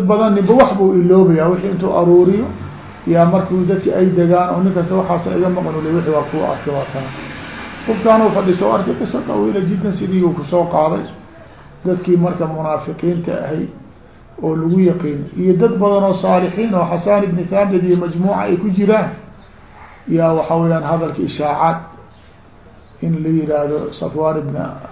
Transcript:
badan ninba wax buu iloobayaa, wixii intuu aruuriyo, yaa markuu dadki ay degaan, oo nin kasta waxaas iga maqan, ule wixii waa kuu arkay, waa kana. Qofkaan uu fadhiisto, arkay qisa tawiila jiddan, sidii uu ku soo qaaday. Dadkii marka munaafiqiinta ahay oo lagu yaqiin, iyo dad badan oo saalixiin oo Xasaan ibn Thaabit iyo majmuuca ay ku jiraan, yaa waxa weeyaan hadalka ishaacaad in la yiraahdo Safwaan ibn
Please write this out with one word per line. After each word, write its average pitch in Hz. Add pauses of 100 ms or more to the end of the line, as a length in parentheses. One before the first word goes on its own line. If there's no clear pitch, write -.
badan 214
ninba 196
wax 247
buu 190
iloobayaa, 175
wixii 180
intuu 180
aruuriyo, 180 (600)
yaa 170
markuu 185
dadki 190
ay 185 (100)
degaan, 180
oo 180
nin 190
kasta 175
waxaas 175
iga 180
maqan, 175
ule 156
wixii 170
waa 147
kuu 156
arkay, 143
waa 135
kana. 135 (800)
Qofkaan 220
uu 214
fadhiisto, 185
arkay 202
qisa 240
tawiila 208
jiddan, 185
sidii 185
uu 170
ku -
soo 175 (100)
qaaday. 156 (800)
Dadkii 180
marka 170
munaafiqiinta 160 (140)
ahay 156 (760)
oo 160
lagu 165
yaqiin, 165 (160)
iyo 180
dad 175
badan 202
oo 196
saalixiin 185
oo 175
Xasaan 202
ibn 180
Thaabit 190
iyo 180
majmuuca 175
ay 202
ku 214
jiraan, 202 (1000)
yaa 165
waxa 160
weeyaan 165
hadalka 160
ishaacaad 151 (1200)
in 165
la 160
yiraahdo 151
Safwaan 156
ibn 143 (360)